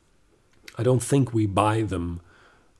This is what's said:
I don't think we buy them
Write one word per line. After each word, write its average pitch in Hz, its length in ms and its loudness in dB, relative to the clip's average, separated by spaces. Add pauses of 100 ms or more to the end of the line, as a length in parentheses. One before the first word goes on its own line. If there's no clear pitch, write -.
(800)
I 117 40 -4
don't 127 200 2
think 127 320 0
we 110 120 2
buy 107 360 0
them 87 400 -4 (580)